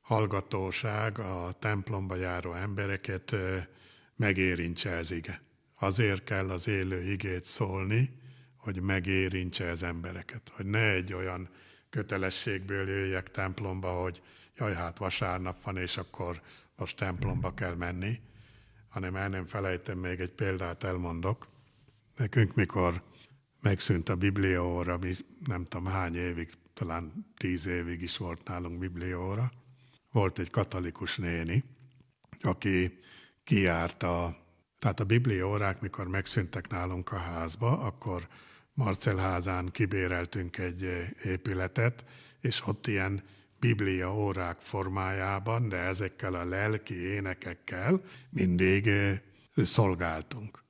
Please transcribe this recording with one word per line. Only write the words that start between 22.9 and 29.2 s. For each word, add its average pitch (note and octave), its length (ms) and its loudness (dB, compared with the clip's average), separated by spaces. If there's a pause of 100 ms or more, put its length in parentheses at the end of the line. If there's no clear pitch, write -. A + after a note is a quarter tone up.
megszűnt F#2+ 460 4
a G2+ 80 2
bibliaóra, F2+ 800 2
mi F2+ 160 -2 (320)
nem F2+ 180 -2
tudom F2 220 -6
hány F#2 280 0
évig, E2+ 360 -4 (240)
talán E2+ 520 -6 (100)
tíz F2+ 300 -2
évig F2 360 -2
is F2 140 -6
volt E2+ 320 -6
nálunk F2 300 -6
bibliaóra, F#2 760 -2 (600)